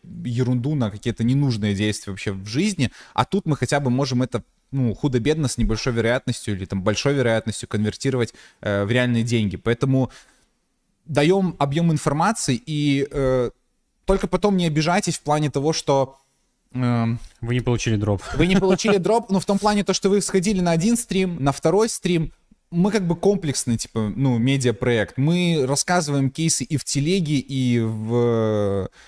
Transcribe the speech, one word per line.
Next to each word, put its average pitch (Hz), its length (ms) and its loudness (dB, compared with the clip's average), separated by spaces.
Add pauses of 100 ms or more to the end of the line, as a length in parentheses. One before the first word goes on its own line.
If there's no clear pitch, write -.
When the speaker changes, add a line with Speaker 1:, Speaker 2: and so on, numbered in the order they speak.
(240)
Speaker 1:
ерунду, 123 520 0
на 120 140 0
какие-то 110 360 -4
ненужные 117 500 2
действия 104 360 -2
вообще 98 200 -8
в 98 160 -10
жизни, 151 420 0 (240)
а 123 120 0
тут 196 200 -2
мы 151 120 0
хотя 143 240 0
бы 135 80 0
можем 127 340 0
это, 120 180 -4 (300)
ну, 123 240 -2
худо-бедно 143 540 0
с - 80 -8
небольшой 113 340 0
вероятностью 113 640 -2
или 95 100 -6
там 95 160 -4
большой 107 320 0
вероятностью 117 540 0
конвертировать, 113 680 -2 (280)
э, 101 240 0
в 98 60 -2
реальные 120 320 2
деньги. 110 340 0
Поэтому 131 520 0 (960)
даем 165 540 2
объем 151 320 0
информации 151 640 0 (100)
и, 147 460 0
э, 131 380 0 (560)
только 196 220 0
потом 190 300 2
не 175 100 2
обижайтесь 160 500 0
в - 40 -18
плане 151 280 0
того, 143 240 0
что, 139 440 0 (560)
эм, 120 460 0 (220)
Speaker 2:
Вы 117 140 -2
не 123 60 0
получили 117 360 0
дроп. 104 240 0 (140)
Speaker 1:
вы 143 120 4
не 190 80 4
получили 196 420 2
Speaker 2:
<laughs> 175 100 -2
Speaker 1:
дроп, 220 220 2
но 196 100 2
в - 60 -4
том 202 140 0
плане 208 240 2
то, 190 100 0
что - 160 0
вы 202 120 2
сходили 190 400 0
на 175 100 2
один 185 260 2
стрим, 185 460 -2
на 139 80 2
второй 196 380 2
стрим. 170 420 -2 (400)
Мы 170 200 2
как 202 140 0
бы 170 100 0
комплексный, 160 600 0
типа, 107 380 -4
ну, 127 240 0
медиапроект. 120 800 0
Мы 165 500 2
рассказываем 143 640 0
кейсы 160 320 -2
и 151 140 -2
в - 60 -6
телеге, 151 540 0
и 127 420 0
в, 110 1080 0 (180)